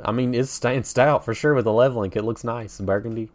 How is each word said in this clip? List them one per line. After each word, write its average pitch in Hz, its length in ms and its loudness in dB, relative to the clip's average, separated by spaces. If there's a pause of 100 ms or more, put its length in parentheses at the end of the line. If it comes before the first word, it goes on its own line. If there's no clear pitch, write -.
I 107 80 0
mean, 123 200 0
it's 131 160 0
sta-, - 220 -2
it's 131 180 -2
stout 139 360 4
for 113 100 -2
sure 151 180 2
with 123 120 2
the 110 80 2
leveling. 120 420 2
It 104 80 -2
looks 113 200 -4
nice. 117 360 -8
Burgundy. 110 560 -4